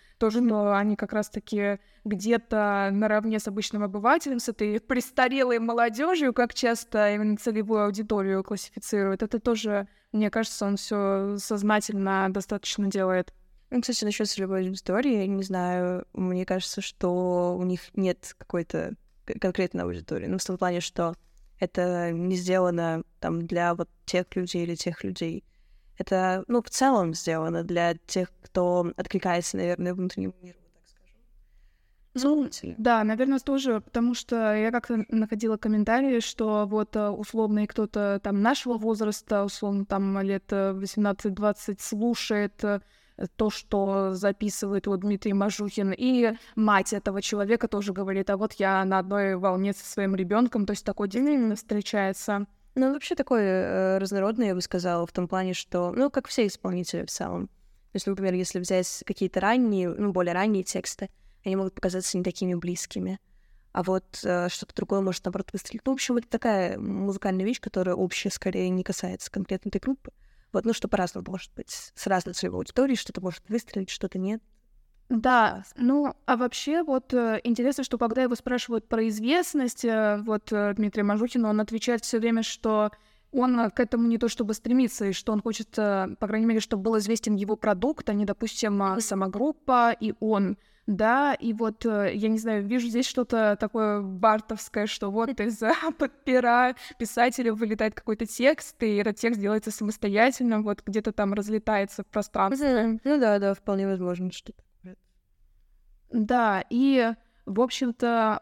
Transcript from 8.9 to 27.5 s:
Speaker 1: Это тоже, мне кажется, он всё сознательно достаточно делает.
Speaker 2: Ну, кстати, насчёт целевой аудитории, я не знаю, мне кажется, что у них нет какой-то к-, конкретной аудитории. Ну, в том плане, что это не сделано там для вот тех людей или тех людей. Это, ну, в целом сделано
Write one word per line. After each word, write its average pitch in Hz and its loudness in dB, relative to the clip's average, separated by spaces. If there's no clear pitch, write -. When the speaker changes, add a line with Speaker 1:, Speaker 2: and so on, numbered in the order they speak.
Speaker 1:
Это 220 -2
тоже, 214 0
мне 214 2
кажется, 220 -2
он 202 0
всё 196 0
сознательно 202 0
достаточно 202 -4
делает. 185 0
Speaker 2:
Ну, 247 2
кстати, 233 -2
насчёт 208 0
целевой 190 -2
аудитории, 220 0
я 196 0
не 196 0
знаю, 180 -2
мне 185 -2
кажется, 185 -4
что 180 0
у 180 -2
них 180 -4
нет 185 -2
какой-то - -6
к-, - -8
конкретной 180 -2
аудитории. 87 -6
Ну, 185 -2
в 180 -6
том 185 -4
плане, 175 0
что 170 -4
это 175 -2
не 175 0
сделано 175 0
там 165 -4
для 175 0
вот 170 -6
тех 180 0
людей 180 -2
или 170 -4
тех - -6
людей. 180 -6
Это, 185 0
ну, 240 2
в - -12
целом 208 4
сделано 165 -2